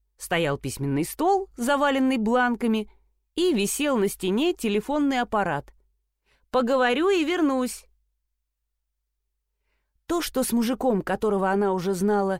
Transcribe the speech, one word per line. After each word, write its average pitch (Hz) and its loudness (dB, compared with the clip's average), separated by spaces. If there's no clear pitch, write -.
Стоял 160 -2
письменный 139 -4
стол, 381 0
заваленный 269 2
бланками, 226 0
и 349 2
висел 269 0
на 196 2
стене 214 0
телефонный 262 0
аппарат. 185 -2
«Поговорю 254 2
и 359 2
вернусь». 277 -2
То, 339 -2
что 254 -2
с - -2
мужиком, 233 0
которого 196 0
она 196 2
уже 185 -2
знала 196 0